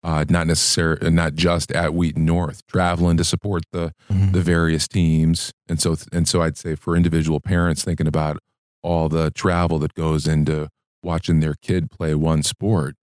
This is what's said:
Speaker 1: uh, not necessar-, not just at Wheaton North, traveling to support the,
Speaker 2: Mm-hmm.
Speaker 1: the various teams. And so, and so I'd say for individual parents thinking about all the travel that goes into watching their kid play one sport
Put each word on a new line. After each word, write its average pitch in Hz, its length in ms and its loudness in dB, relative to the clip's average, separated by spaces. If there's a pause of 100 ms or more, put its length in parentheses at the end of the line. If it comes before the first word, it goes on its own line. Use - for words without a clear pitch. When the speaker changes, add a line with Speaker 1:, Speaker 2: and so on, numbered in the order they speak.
Speaker 1:
uh, 78 260 0
not 85 180 2
necessar-, 82 640 0
not 80 240 2
just 85 360 0
at 82 220 -2
Wheaton 82 320 0
North, 82 420 -2
traveling 87 500 2
to 85 60 2
support 87 480 -4
the, 85 220 -6 (180)
Speaker 2:
Mm-hmm. 95 220 2
Speaker 1:
the 90 80 2
various 82 460 2
teams. 82 640 2 (160)
And 82 140 -4
so, 82 140 0 (180)
and 85 140 0
so 87 140 2
I'd 82 160 -2
say 80 180 -6
for 85 200 -2
individual 80 440 2
parents 85 440 0
thinking 80 240 -2
about 76 300 -2 (460)
all 82 260 0
the 80 220 0
travel 85 480 0
that 73 140 -2
goes 78 340 -2
into 76 420 0 (340)
watching 82 380 0
their 76 200 -2
kid 90 300 -2
play 80 240 -2
one 78 280 2
sport 80 520 -2 (140)